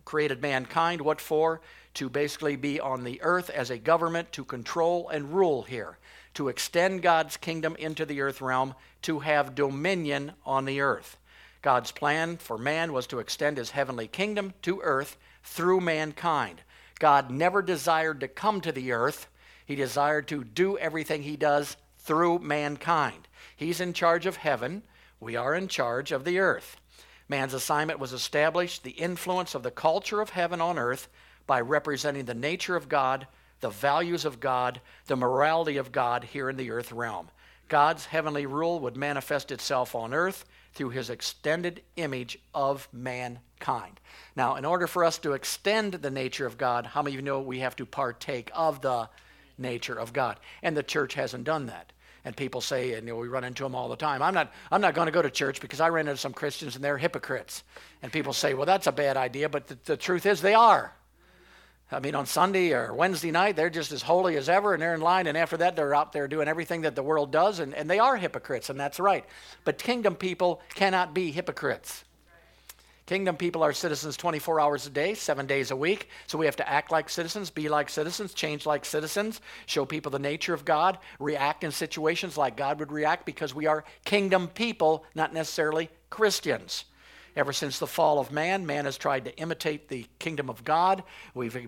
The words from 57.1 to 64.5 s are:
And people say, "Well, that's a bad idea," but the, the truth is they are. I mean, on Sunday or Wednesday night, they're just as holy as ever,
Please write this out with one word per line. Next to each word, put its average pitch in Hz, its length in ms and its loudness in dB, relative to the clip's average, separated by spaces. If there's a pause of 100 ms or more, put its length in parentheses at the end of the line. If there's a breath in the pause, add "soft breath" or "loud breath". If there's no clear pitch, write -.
And 143 80 -12
people 139 220 -2
say, 143 220 2
"Well, 135 100 0
that's 185 220 4
a 151 60 6
bad 139 260 2
idea," 135 320 0
but 143 160 -4
the, 131 180 -14
the 156 140 0
truth 180 260 0
is 196 160 4
they 196 140 6
are. 220 400 8 (1000 soft breath)
I 139 80 -2
mean, 139 140 -2
on 139 100 0
Sunday 180 480 4
or 120 220 0
Wednesday 170 360 2
night, 180 260 4
they're 160 120 2
just 156 240 -4
as 131 100 -6
holy 175 340 4
as 135 120 0
ever, 202 240 4